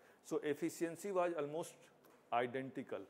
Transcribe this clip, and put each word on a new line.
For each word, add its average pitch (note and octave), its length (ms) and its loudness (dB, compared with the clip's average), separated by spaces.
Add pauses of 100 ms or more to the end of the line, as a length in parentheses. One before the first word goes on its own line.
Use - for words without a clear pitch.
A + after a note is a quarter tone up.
(240)
So D#3 180 0
efficiency E3 720 0
was F3 260 4
almost D3+ 340 -2 (600)
identical. B2+ 760 0